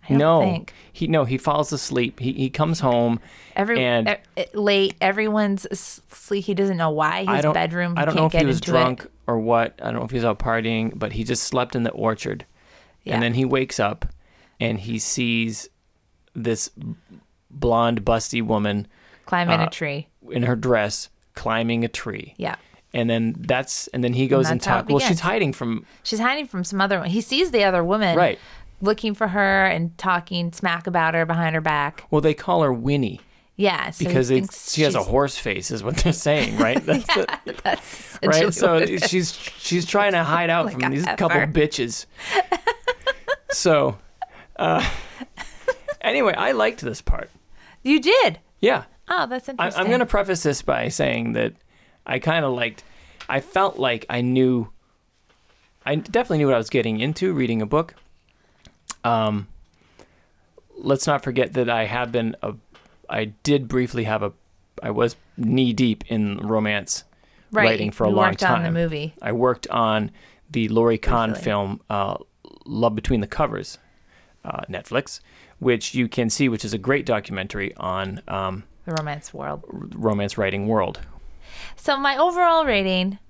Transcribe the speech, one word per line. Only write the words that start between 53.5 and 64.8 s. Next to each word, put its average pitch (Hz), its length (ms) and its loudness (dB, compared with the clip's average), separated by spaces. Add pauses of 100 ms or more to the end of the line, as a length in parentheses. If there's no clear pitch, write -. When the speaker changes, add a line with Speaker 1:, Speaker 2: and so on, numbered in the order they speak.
Speaker 2:
like 120 320 0
I 120 120 -2
knew, 127 480 2 (1160)
I 143 100 0
definitely 196 440 0
knew 147 80 4
what 135 80 6
I 117 40 4
was 113 100 -6
getting 113 300 0
into 156 340 -2
reading 117 280 0
a 107 40 -2
book. 151 300 -2 (1080)
Um, 110 440 0 (1300)
let's - 320 0
not 143 160 0
forget 123 300 0
that 123 160 0
I 113 160 0
have 120 260 -4
been 117 300 -2
a, 107 140 -6 (540)
I 110 160 -2 (180)
did 143 240 2
briefly 123 380 -2
have 107 180 -2
a, 101 100 -4 (480)